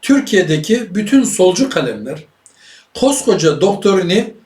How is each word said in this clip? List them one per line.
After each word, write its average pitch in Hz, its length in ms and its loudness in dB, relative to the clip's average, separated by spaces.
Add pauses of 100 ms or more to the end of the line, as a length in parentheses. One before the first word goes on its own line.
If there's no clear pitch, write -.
Türkiye'deki 196 920 0
bütün 226 280 2
solcu 185 460 2
kalemler 131 560 -6 (680)
koskoca 185 680 0
doktrini 190 720 0 (120)